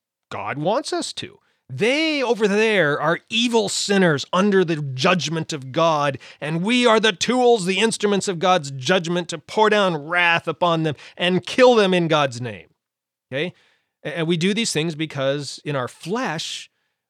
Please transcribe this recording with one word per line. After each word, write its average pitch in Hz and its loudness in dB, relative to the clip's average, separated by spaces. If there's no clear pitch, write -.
God 107 -8
wants 214 -2
us 349 -6
to. - -14
They 277 0
over 226 0
there 196 2
are 160 0
evil 226 0
sinners 180 0
under 190 4
the 160 -2
judgment 151 -2
of 135 -10
God, 147 0
and 165 -4
we 247 2
are 220 6
the 214 2
tools, 240 2
the 190 0
instruments 202 0
of 175 -4
God's 180 2
judgment 165 -2
to 165 -10
pour 214 2
down 196 2
wrath 170 0
upon 165 0
them 156 -2
and 180 0
kill 247 6
them 190 4
in 175 2
God's 139 0
name. 104 -12
Okay? 160 -6
A-, 151 -8
and 160 -2
we 175 0
do 185 0
these 220 -2
things 156 -4
because 143 -6
in 147 -6
our 123 -4
flesh, 180 -8